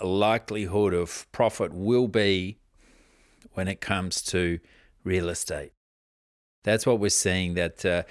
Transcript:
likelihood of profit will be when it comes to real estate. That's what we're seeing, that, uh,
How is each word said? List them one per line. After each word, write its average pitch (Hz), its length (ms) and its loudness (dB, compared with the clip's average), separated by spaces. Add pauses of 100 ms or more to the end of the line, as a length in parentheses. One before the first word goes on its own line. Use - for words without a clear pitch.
likelihood 104 920 0
of 87 400 -2
profit 104 400 0
will 117 340 2
be 101 520 0 (960)
when 95 120 -2
it 95 140 -4
comes 92 400 -2
to 87 400 0 (420)
real 90 280 -2
estate. 73 420 -8 (920)
That's 107 240 0
what 120 140 4
we're 101 80 2
seeing, 92 460 0
that, 87 300 -2
uh, 87 260 0